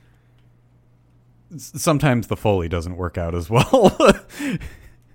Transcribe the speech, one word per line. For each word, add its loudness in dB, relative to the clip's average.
S-, -16
sometimes 0
the -4
Foley 0
doesn't -6
work -6
out -4
as -6
well. 4
<laughs> 2